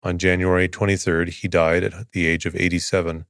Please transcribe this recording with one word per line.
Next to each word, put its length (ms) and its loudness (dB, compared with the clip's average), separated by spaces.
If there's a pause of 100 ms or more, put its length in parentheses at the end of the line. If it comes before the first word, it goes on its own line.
On 160 -2
January 480 2
twenty-third, 600 0
he 180 -8
died 360 2
at 280 -8
the 160 0
age 180 0
of 100 -6
eighty-seven 760 -2